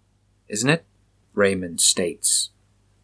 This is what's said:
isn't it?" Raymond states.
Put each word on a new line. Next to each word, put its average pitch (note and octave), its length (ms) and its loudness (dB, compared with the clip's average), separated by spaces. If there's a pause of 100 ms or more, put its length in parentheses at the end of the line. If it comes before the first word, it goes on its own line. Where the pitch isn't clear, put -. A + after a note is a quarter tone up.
(480)
isn't A#2 220 -2
it?" E3 160 0 (480)
Raymond F#2 480 0
states. - 720 0 (520)